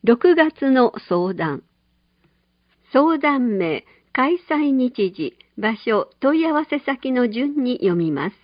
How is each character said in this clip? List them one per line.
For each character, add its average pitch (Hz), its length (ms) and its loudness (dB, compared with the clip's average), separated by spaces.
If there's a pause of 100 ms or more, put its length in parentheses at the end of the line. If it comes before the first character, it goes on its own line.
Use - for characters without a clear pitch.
六 240 300 4
月 311 380 2
の 254 220 4 (140)
相 180 280 -2
談。 156 260 -4 (1300)
相 302 280 2
談 254 400 0
名、 160 260 -2 (280)
開 311 260 0 (100)
催 294 220 0
日 247 420 -2
時、 - 240 -8 (220)
場 214 160 -2
所、 214 340 -2 (100)
問 302 220 0
い 320 60 0
合 311 60 -2
わ 302 120 0
せ 294 140 -4
先 269 320 -6
の 247 180 0
順 277 340 -4
に 247 120 -2
読 185 180 0
み 165 180 0
ま 147 200 -4
す。 - 120 -20